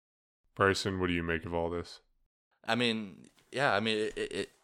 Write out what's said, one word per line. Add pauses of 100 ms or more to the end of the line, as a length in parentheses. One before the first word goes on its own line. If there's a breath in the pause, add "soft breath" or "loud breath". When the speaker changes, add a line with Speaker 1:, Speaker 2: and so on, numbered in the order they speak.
(540)
Speaker 1:
Bryson,
what
do
you
make
of
all
this? (680)
Speaker 2:
I
mean, (220)
yeah,
I
mean,
it,
it,
it, (140)